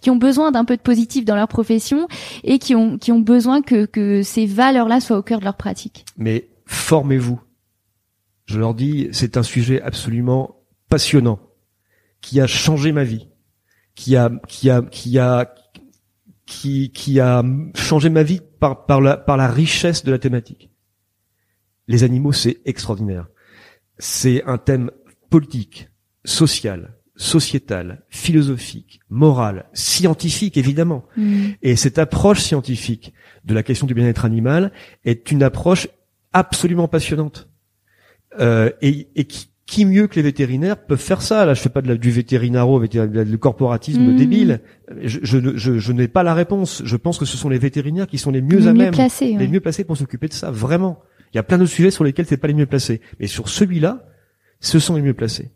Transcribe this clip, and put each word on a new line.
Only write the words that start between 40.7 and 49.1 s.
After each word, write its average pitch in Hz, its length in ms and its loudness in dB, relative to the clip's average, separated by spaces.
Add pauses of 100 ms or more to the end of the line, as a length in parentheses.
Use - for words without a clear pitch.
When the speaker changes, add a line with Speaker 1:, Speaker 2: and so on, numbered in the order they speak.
Speaker 2:
peuvent 139 160 0
faire - 200 -2
ça ? 220 240 2
Là, 147 80 4
je 123 80 0
fais - 80 0
pas 135 120 -4
de 131 80 -4
la, 120 80 2
du 120 140 2
vétérinaro, 123 680 2
vétéri-, 113 300 -2
de 107 80 -2
la, 110 80 2
du 110 120 -2
corporatisme 127 640 0 (120)
Speaker 1:
Mm. - 20 4
Speaker 2:
débile. 208 460 4 (400)
Je, 120 200 -6
je, 127 360 0
je, 117 220 0
je 107 120 -4
n'ai 120 160 0
pas 180 160 0
la 170 100 2
réponse. 175 520 -2
Je 110 100 -4
pense 170 220 -4
que 147 80 -4
ce 131 120 -8
sont 143 120 -4
les 131 100 0
vétérinaires 147 480 -4
qui 147 100 -8
sont 139 140 -4
les 135 100 0
mieux 160 180 4
Speaker 1:
Les 220 80 6
Speaker 2:
à 226 60 6
Speaker 1:
mieux 226 120 6
Speaker 2:
même, 180 80 0
Speaker 1:
placés, 226 380 0